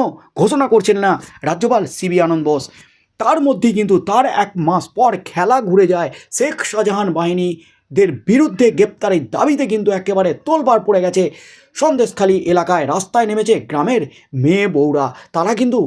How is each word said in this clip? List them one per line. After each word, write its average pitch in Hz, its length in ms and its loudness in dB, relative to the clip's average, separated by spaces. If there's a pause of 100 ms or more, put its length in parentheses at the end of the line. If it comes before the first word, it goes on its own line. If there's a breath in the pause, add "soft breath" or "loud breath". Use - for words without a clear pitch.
(360 loud breath)
ঘোষণা 262 320 2
করছেন 202 360 2
না 190 80 2 (360 loud breath)
রাজ্যপাল 214 340 0 (140)
সিবি 180 240 -2
আনন্দ 165 260 0
বোস? 147 180 0 (560 soft breath)
তার 262 260 2
মধ্যেই 233 320 2
কিন্তু 202 160 2 (140)
তার 233 160 2 (180)
এক 196 80 -4 (160)
মাস 170 180 0 (120)
পর 233 160 2 (180)
খেলা 196 260 0 (120)
ঘুরে 185 240 4
যায়। 170 180 -2 (260 loud breath)
শেখ 277 280 -2
শাহজাহান 208 440 -2 (100)
বাহিনীদের 175 920 -2 (200)
বিরুদ্ধে 247 380 2 (120)
গ্রেপ্তারের 196 440 0 (120)
দাবিতে 277 320 0
কিন্তু 208 260 -2
একেবারে 190 380 0 (140)
তোলপাড় 262 400 0
পড়ে 196 200 2
গেছে 180 200 0 (520 loud breath)
সন্দেশখালী 233 600 0 (160)
এলাকায়। 175 340 0
রাস্তায় 190 440 -2
নেমেছে 214 240 0 (140)
গ্রামের 175 340 0 (400 soft breath)
মেয়ে 196 260 2
বউরা। 143 380 0 (260 loud breath)
তারা 175 220 -2
কিন্তু 240 320 0